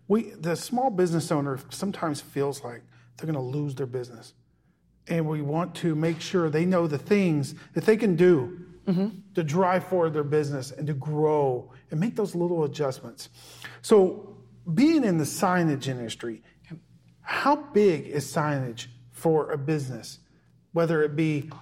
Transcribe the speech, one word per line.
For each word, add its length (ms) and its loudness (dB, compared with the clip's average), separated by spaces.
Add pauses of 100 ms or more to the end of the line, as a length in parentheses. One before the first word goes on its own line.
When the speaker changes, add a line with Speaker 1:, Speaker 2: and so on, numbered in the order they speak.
Speaker 1:
we, 240 0
the 240 -4
small 360 -2
business 420 0
owner 260 -2 (120)
sometimes 500 -6
feels 420 -4
like 200 -14 (340)
they're 100 -10
gonna 180 -4
lose 300 -4
their 120 -6
business. 460 -10 (760)
And 180 0
we 160 -4
want 340 -2
to 200 0
make 240 0
sure 300 0
they 140 2
know 220 2
the 120 -2
things 560 2 (200)
that 100 -2
they 120 6
can 200 2
do 400 6 (300)
Speaker 2:
Mm-hmm. 220 2 (260)
Speaker 1:
to 100 0
drive 420 2
forward 280 2
their 100 0
business 480 -2
and 140 -8
to 80 -2
grow 760 0 (200)
and 100 -4
make 160 -2
those 180 -2
little 300 0
adjustments. 640 -6 (540)
So 540 4 (360)
being 320 4
in 140 2
the 60 2
signage 640 0
industry, 560 -8 (800)
how 360 0
big 520 2
is 160 -4
signage 640 -2 (260)
for 400 0
a 60 -2
business? 600 -6 (540)
Whether 320 2
it 100 -2
be 360 -2 (120)